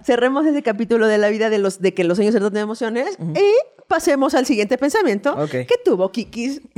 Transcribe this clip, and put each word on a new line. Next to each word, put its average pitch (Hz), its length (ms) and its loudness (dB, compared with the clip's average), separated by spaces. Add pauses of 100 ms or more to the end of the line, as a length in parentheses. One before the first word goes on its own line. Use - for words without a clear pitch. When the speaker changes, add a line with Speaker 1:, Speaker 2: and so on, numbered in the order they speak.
Speaker 1:
cerremos 262 420 0
ese 285 160 0
capítulo 220 440 0
de 214 120 2
la 208 100 2
vida 214 220 0
de 214 80 0
los, 196 220 -2
de 185 140 0
que 185 100 0
los 175 120 2
sueños 214 160 2
se 220 80 2
tratan 202 140 -2
de 208 60 -2
emociones 226 580 -4
Speaker 2:
Ujú. 165 200 -6
Speaker 1:
y 403 140 4 (340)
pasemos 285 480 0
al 269 120 2
siguiente 226 320 0
pensamiento 285 580 0
Speaker 2:
Ok. 151 140 -4
Speaker 1:
que 127 240 -2 (100)
tuvo 190 280 0
Kikis 240 480 -8 (180)